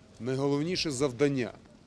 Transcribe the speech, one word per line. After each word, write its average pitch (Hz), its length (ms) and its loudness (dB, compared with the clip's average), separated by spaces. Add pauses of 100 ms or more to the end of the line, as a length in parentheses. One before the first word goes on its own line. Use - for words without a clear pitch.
(200)
Найголовніше 143 720 0
завдання, 131 600 0 (320)